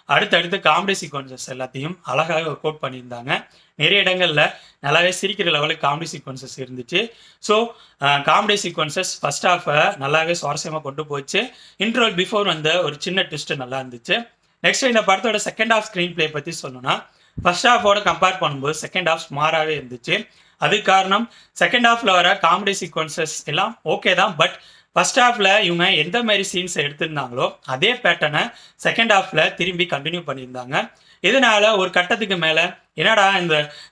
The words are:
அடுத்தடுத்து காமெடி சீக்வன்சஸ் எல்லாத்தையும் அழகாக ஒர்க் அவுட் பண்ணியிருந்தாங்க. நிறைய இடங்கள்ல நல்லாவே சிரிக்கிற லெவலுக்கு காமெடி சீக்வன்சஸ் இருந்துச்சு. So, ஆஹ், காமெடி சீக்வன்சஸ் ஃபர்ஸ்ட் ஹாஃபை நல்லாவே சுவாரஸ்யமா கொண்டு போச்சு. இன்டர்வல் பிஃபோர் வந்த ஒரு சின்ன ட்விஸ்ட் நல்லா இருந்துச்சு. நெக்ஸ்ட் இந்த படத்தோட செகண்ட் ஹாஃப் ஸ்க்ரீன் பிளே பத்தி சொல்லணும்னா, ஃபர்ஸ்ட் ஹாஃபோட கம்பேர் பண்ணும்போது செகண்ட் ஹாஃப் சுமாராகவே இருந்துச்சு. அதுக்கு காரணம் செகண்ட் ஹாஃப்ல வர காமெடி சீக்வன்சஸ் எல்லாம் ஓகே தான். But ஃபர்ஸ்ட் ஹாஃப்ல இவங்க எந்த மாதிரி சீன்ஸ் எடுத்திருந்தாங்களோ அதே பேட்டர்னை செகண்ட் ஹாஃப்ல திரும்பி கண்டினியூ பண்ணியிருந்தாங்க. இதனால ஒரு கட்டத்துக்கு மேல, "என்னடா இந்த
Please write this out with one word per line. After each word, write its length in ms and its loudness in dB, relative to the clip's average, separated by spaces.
அடுத்தடுத்து 500 2
காமெடி 360 2
சீக்வன்சஸ் 540 -10
எல்லாத்தையும் 540 -8
அழகாக 420 -2
ஒர்க் 200 -6
அவுட் 160 -4
பண்ணியிருந்தாங்க. 500 -10
நிறைய 240 2
இடங்கள்ல 400 2
நல்லாவே 300 2
சிரிக்கிற 380 -4
லெவலுக்கு 340 0
காமெடி 260 -2
சீக்வன்சஸ் 480 -14
இருந்துச்சு. 420 -6
So, 120 2
ஆஹ், 220 2
காமெடி 340 2
சீக்வன்சஸ் 600 -4
ஃபர்ஸ்ட் 300 -4
ஹாஃபை 320 2
நல்லாவே 360 0
சுவாரஸ்யமா 480 -6
கொண்டு 240 -8
போச்சு. 360 -4
இன்டர்வல் 340 0
பிஃபோர் 320 0
வந்த 360 0
ஒரு 160 -4
சின்ன 240 -4
ட்விஸ்ட் 340 -8
நல்லா 240 -6
இருந்துச்சு. 360 -6
நெக்ஸ்ட் 220 0
இந்த 160 2
படத்தோட 420 0
செகண்ட் 300 -2
ஹாஃப் 140 2
ஸ்க்ரீன் 280 -4
பிளே 140 -2
பத்தி 240 -8
சொல்லணும்னா, 420 -6
ஃபர்ஸ்ட் 280 0
ஹாஃபோட 360 4
கம்பேர் 360 2
பண்ணும்போது 420 -2
செகண்ட் 280 -4
ஹாஃப் 160 0
சுமாராகவே 500 0
இருந்துச்சு. 400 -6
அதுக்கு 240 2
காரணம் 400 4
செகண்ட் 300 2
ஹாஃப்ல 260 2
வர 160 4
காமெடி 320 2
சீக்வன்சஸ் 640 -6
எல்லாம் 260 -2
ஓகே 300 0
தான். 220 2
But 160 2
ஃபர்ஸ்ட் 220 2
ஹாஃப்ல 300 4
இவங்க 220 2
எந்த 280 0
மாதிரி 220 0
சீன்ஸ் 320 -6
எடுத்திருந்தாங்களோ 680 -4
அதே 280 0
பேட்டர்னை 480 0
செகண்ட் 300 2
ஹாஃப்ல 420 2
திரும்பி 320 -2
கண்டினியூ 360 -6
பண்ணியிருந்தாங்க. 540 -8
இதனால 520 4
ஒரு 140 0
கட்டத்துக்கு 460 0
மேல, 220 0
"என்னடா 320 4
இந்த 180 0